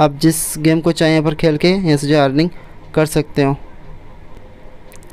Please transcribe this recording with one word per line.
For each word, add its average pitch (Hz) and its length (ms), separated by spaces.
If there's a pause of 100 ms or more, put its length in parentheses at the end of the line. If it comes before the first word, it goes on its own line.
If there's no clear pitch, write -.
आप 147 180
जिस 160 180 (220)
गेम 160 220
को 165 120
चाहें 160 200
यहाँ 160 120
पर 156 100
खेल 151 220
के 160 120
यहाँ 185 280
से 143 100
जो 151 120
अर्निंग 143 320 (440)
कर 156 120
सकते 147 360
हो। 139 140 (1600)